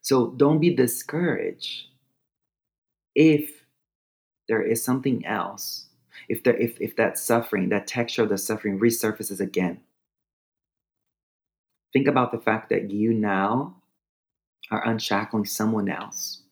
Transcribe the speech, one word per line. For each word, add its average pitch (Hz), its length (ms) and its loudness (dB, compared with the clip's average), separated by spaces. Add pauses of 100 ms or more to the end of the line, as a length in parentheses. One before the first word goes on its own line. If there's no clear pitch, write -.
So 123 340 2
don't 143 220 4
be 147 160 4
discouraged 127 1120 -2 (1300)
if 151 480 4 (880)
there 110 140 2
is 113 220 0
something 127 400 0
else, - 640 -6 (420)
if 113 140 -6
there, 120 140 4
if, 117 240 -4
if - 160 -6
that - 220 0
suffering, 107 520 0
that 101 160 0
texture 117 360 -2
of 107 60 2
the 98 100 0
suffering 104 400 -4
resurfaces 107 600 0
again. 95 400 -2 (2000)
Think 139 160 4
about 127 220 2
the 110 100 -6
fact 110 300 -2
that 101 200 -2
you 107 240 2
now 107 640 0 (920)
are 110 160 -2
unshackling 107 600 -2
someone 107 420 0
else - 640 -10